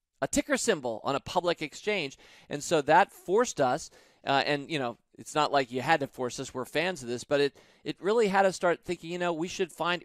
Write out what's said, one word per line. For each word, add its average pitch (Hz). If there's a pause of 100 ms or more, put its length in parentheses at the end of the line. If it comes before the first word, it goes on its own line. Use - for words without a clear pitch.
(220)
a 139
ticker 294
symbol 123
on 135
a -
public 170
exchange?" 160 (320)
And 147
so 156
that 156
forced 214
us, 131 (380)
uh, 135
and, 143
you 151
know, 120 (200)
it's -
not 151
like 135
you 127
had 156
to 139
force 127
us, 135
we're 127
fans 160
of 117
this, 120
but 143
it, 143 (280)
it 151
really 214
had 196
us 190
start 175
thinking, 170
you 180
know, 175
we 165
should 180
find 170